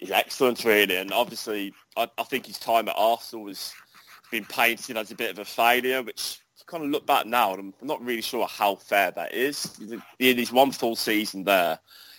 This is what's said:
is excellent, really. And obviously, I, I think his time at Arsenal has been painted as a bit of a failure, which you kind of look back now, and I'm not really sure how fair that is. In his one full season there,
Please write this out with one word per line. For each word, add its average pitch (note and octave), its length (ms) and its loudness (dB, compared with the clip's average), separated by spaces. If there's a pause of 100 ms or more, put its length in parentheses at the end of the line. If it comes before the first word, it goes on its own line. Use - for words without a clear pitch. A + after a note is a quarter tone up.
is F#2 100 -10
excellent, A#2+ 540 0
really. G#2 320 4
And F#2+ 160 -4
obviously, G#2+ 640 -4 (220)
I, A#2 200 -2
I A#2 80 -2
think B2+ 220 -6
his G#2 120 -14
time A2+ 300 0
at - 80 -2
Arsenal A2 520 0
has - 240 -12 (580)
been G#2+ 140 -4
painted A#2 520 0
as G#2+ 140 -6
a A2+ 40 -14
bit A2 160 -4
of F2 80 -10
a G#2 60 -10
failure, B2 580 2
which - 380 -10 (180)
you - 80 -20
kind D#3+ 180 -10
of C#3 60 -2
look D3 160 -2
back B2 200 4
now, A2+ 280 2
and G2 260 -10
I'm B2 60 -14
not C3+ 160 -6
really A#2 200 -4
sure A2 240 -2
how G2+ 300 0
fair G2 340 2
that E2+ 240 -6
is. C#3 440 -4 (400)
In B2+ 200 4
his A#2 140 -2
one C3 180 6
full A#2 260 -2
season G#2+ 480 -2
there, F2 340 4 (400)